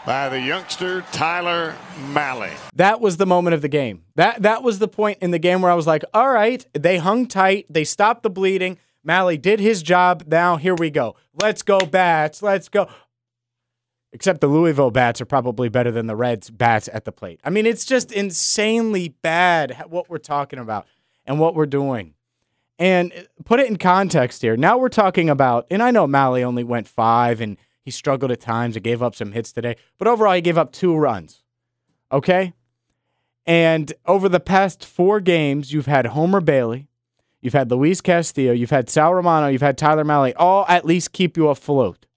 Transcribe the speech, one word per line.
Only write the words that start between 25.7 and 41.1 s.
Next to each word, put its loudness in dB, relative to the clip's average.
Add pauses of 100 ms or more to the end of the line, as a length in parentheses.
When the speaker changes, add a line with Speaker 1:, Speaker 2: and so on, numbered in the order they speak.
Speaker 2:
and 0
I 2
know 4
Mahle 2
only -4
went -6
five 2
and -8 (240)
he -16
struggled -4
at -6
times -4
and -8
gave -2
up -2
some -10
hits -8
today, -8 (220)
but 0
overall 2
he 2
gave 0
up 0
two 0
runs. -4 (680)
Okay? 0 (920)
And 2 (140)
over 2
the 2
past 0
four 0
games, 0
you've -2
had 2
Homer 0
Bailey, 0 (540)
you've -4
had 2
Luis 2
Castillo, 0
you've -2
had 0
Sal 2
Romano, 2
you've 0
had 0
Tyler 2
Mahle, 2
all 4
at 2
least 0